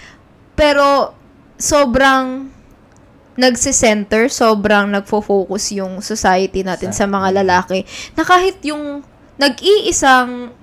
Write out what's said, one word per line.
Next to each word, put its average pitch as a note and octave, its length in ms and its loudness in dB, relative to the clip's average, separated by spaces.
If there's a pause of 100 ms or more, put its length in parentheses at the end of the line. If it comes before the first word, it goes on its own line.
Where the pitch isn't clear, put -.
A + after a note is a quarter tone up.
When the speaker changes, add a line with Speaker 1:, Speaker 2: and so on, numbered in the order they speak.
(560)
Speaker 1:
Pero C#4+ 560 2 (480)
sobrang C4+ 880 0 (880)
nagsisenter, A#3+ 960 0
sobrang G#3 640 2
nagfo-focus G3+ 800 -4
yung F#3+ 240 -8
society F#3+ 640 0
natin F#3 320 -6
sa - 80 -2
mga G3 260 -2
Speaker 2:
Sa F#3 60 0
Speaker 1:
lalaki, F#3 440 0 (360)
na D#4+ 80 -2
kahit F4+ 400 2
yung D4 400 -8 (340)
nag-iisang C4 1300 0